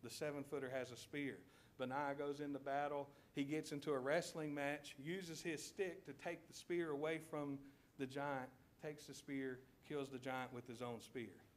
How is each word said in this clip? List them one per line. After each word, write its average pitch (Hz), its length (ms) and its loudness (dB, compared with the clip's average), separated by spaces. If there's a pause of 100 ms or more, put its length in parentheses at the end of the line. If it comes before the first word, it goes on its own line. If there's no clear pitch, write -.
The 117 60 -6
seven-footer 143 600 0
has 127 220 0
a 117 60 -10
spear. 143 400 -2 (420)
Benaiah 139 360 2
goes 143 240 0
into 143 180 0
battle. 143 500 2 (280)
He 143 80 4
gets 151 280 2
into 147 200 0
a 135 80 6
wrestling 156 520 4
match, 143 460 0
uses 165 460 -4
his 160 200 0
stick 185 440 -2
to 143 60 -8
take 170 340 -4
the 170 80 -16
spear 175 340 2
away 156 300 4 (100)
from 143 300 0 (400)
the 135 80 2
giant, 135 420 0 (320)
takes 151 240 -6
the 139 80 -10
spear, 135 460 0 (280)
kills 139 220 0
the 131 80 -4
giant 127 340 0
with 120 160 -6
his 117 140 -6
own 120 180 -2
spear. 110 360 -6 (220)